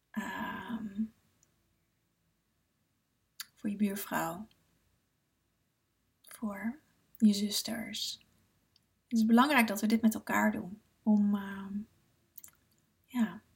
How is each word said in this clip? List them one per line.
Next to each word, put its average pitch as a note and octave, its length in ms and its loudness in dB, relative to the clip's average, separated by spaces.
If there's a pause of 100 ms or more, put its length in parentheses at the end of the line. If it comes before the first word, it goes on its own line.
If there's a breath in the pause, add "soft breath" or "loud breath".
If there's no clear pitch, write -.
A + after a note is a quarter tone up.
(100)
Ehm, G#3+ 920 -6 (2500)
voor A3 140 -6
je G3+ 60 -6
buurvrouw. F#3+ 720 -4 (1800)
Voor G#3+ 560 -8 (380)
je G#3+ 160 6
zusters. G#3 920 -6 (840)
Het A#3 100 0
is A3 80 4
belangrijk A#3+ 400 6
dat G#3 140 -4
we A3 60 0
dit A3 160 2
met A3 120 4
elkaar G#3+ 380 2
doen. F3+ 280 -10 (220)
Om, G#3 320 4
ehm, G3 440 -8 (1300)
ja, G#3+ 360 -2 (140)